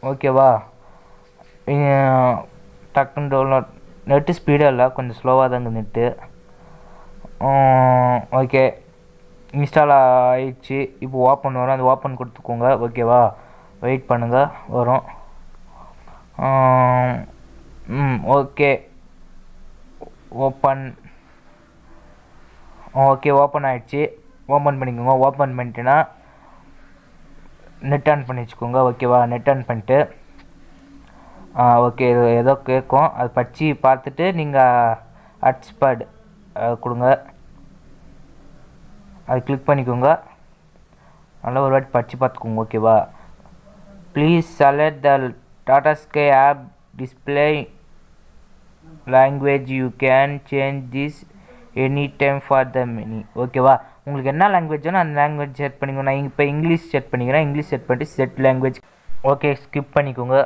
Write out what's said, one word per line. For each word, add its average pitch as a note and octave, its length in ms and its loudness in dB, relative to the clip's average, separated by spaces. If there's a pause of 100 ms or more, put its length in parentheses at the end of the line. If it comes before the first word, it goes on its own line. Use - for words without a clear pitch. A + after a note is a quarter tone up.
(100)
ஓகேவா, C3+ 380 2 (1160)
இ-, C3+ 720 2 (560)
டக்குன்னு C#3 400 -2
download, C3+ 340 0 (400)
net C#3+ 300 0
ஸ்பீடாக C#3+ 340 2
இல்லை, B2+ 200 2
கொஞ்சம் B2 280 -10
ஸ்லோவாக C3 300 2
தான் B2 160 -4
இருக்குது A2+ 140 -6
net. A2+ 260 -4 (2250)
okay, C3 240 2 (920)
Install D3 400 2
ஆயிடுச்சு. B2+ 840 0 (240)
இப்போ C3 140 -8 (140)
open C3+ 280 -4
வரும், C3 160 0
அந்த B2+ 160 2
open C3 280 -4
கொடுத்துக்கோங்க. A#2+ 520 -2 (140)
ஓகேவா, A#2+ 340 2 (600)
Wait C3 300 -4
பண்ணுங்க, B2 400 0 (280)
வரும். B2 260 0 (1400)
ஆ, C3 80 -2 (1500)
ம், C3+ 200 -2 (200)
okay, C#3+ 340 0 (1700)
Open. C3+ 500 -4 (2000)
Okay, C3+ 360 2 (100)
open C#3+ 280 0
ஆயிடுச்சு. C#3 400 -4 (460)
Open C#3+ 260 0
பண்ணிக்கோங்க. B2 320 -2 (140)
Open C3+ 320 -2
பண்ணிட்டேன்னா B2 500 -2 (1800)
net C#3+ 220 0
on C#3+ 120 -2
பண்ணி B2 180 -8
வச்சுக்கோங்க. A#2+ 360 -6 (100)
ஓகேவா, B2 440 2
Net A#2+ 180 -2
on C3 180 -2
பண்ணிட்டு, B2 300 0 (1600)
ஆ, A#2+ 240 4
ஓகே, A#2+ 300 0
இது A#2+ 280 4
ஏதோ C3 140 2
கேட்கும், C3+ 600 0
அது B2 160 -4
படிச்சு B2+ 360 -4 (160)
பார்த்துட்டு C#3 580 0
நீங்க C#3+ 180 -2 (840)
Hotspot, C3 600 -2 (520)
ஆ, A#2 180 -4
கொடுங்க, A#2+ 340 -4 (2250)
அது B2+ 160 -2
click C#3 260 -6
பண்ணிக்கோங்க. C3 500 0 (1300)
நல்லா B2+ 160 -4
ஒரு C3+ 160 0
வாட்டி C3+ 200 -2
படிச்சு A#2+ 200 -4
பார்த்துக்கோங்க. A2+ 500 -4
ஓகேவா, A2 420 2 (1040)
"Please E3 340 0 (100)
select C#3+ 500 2
the C#3 80 6 (500)
Tata C#3+ 360 2
Sky D3 260 -2 (160)
app C#3+ 160 2 (400)
display C#3+ 540 -2 (1500)
language. C3+ 600 2 (120)
You B2+ 100 -4 (160)
can C#3 340 2 (100)
change C#3 300 -4 (140)
this C#3+ 320 -10 (560)
any C#3 220 -2 (160)
time C#3 260 0
for C3+ 140 2 (140)
the B2+ 100 -2
menu." A2 340 -10 (240)
ஓகேவா, B2+ 320 2 (300)
உங்களுக்கு C#3 280 -6
என்ன F3+ 160 0
language D#3 380 -2
வேணும் F3+ 160 -2
அந்த D3+ 180 -6
language D3 400 -4
set C#3+ 200 -6
பண்ணிக்கோங்க. C3+ 280 -4
நான் C#3 220 -2
இப்ப C#3+ 140 -2
English D#3+ 440 -2
set - 220 -4
பண்ணிக்கிறேன். C3 360 0
English C#3+ 260 -6
set C3 140 -8
பண்ணிட்டு B2+ 260 -4
set C3 320 -6
language. C3 340 0 (460)
Okay, C#3 260 0 (120)
skip - 320 -10
பண்ணிக்கோங்க. C3 520 0